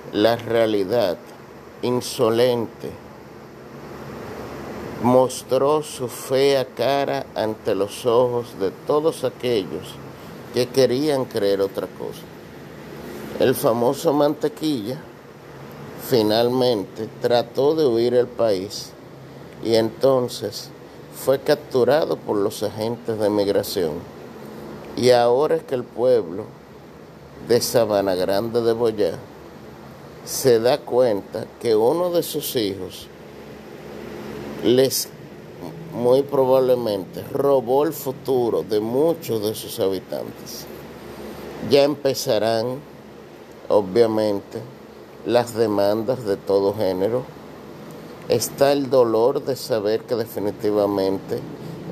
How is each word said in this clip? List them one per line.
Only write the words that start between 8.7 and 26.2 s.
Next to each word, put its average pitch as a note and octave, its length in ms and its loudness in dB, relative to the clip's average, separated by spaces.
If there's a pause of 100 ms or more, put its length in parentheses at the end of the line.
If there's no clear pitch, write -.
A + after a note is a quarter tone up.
todos D3+ 360 0
aquellos A2 720 -2 (600)
que B2 140 0
querían C3 560 2
creer G2+ 360 0
otra G2 240 -2
cosa. - 380 -10 (1160)
El B2 140 4
famoso C#3 580 2
Mantequilla D3 880 0 (1120)
finalmente A#2 1000 2 (140)
trató B2 540 2
de D#3 100 4
huir A#2+ 300 4
al A#2+ 120 4
país G#2 640 -2 (720)
y A2+ 120 2
entonces A#2 960 0 (420)
fue C3+ 280 0
capturado D3 760 2
por A2 200 -2
los G2 260 0
agentes A2 560 -4
de G#2 100 2
migración. G2+ 640 2 (1040)
Y B2 160 6
ahora B2 460 6
es D#3 60 -6
que - 120 -4
el B2 80 -2
pueblo A2 640 2 (1000)